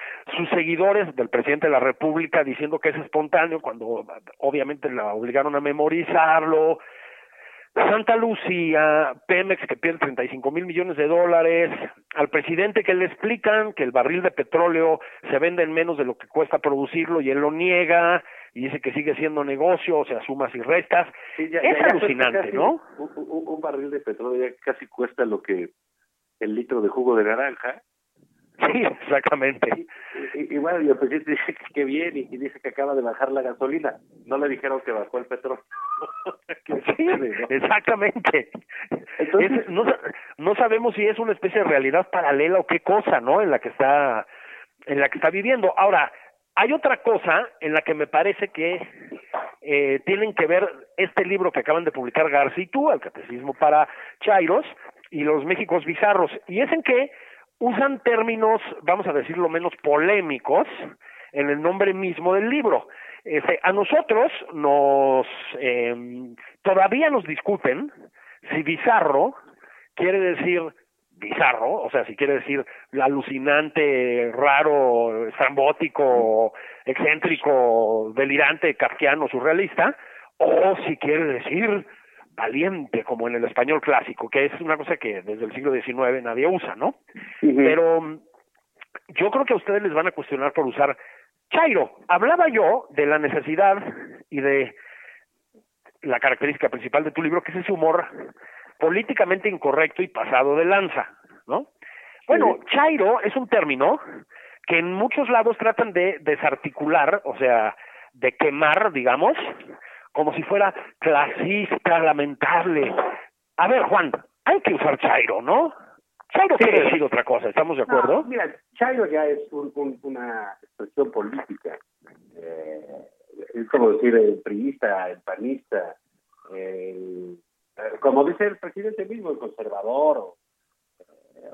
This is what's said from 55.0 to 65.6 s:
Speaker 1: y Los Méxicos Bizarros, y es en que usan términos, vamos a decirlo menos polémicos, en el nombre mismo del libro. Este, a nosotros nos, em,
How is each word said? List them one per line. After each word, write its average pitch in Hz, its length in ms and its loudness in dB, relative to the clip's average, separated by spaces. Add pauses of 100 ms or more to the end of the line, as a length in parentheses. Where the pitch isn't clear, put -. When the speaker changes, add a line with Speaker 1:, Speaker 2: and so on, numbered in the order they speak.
Speaker 1:
y 147 140 -6
Los 151 200 0
Méxicos 160 420 -2
Bizarros, 180 460 2 (160)
y 185 140 -2
es 277 100 0
en 330 120 0
que 262 280 2 (480)
usan 247 440 0
términos, 226 580 2 (200)
vamos 185 260 0
a 165 60 -2
decirlo 160 340 -2
menos 165 260 -2 (100)
polémicos, 160 840 2 (640)
en 143 180 -2
el 143 120 -2
nombre 190 320 0
mismo 185 400 -2
del 202 160 0
libro. 233 380 0 (360)
Este, 160 400 0
a 180 80 4
nosotros 233 600 2 (220)
nos, 139 720 4 (340)
em, 123 760 -4 (260)